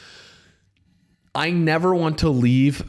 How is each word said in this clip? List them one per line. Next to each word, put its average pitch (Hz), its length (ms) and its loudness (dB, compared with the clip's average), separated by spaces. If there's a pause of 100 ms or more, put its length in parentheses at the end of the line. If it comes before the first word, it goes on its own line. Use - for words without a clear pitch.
(1300)
I 156 160 -4
never 170 460 0
want 160 240 -2
to 165 100 0
leave 127 480 2 (120)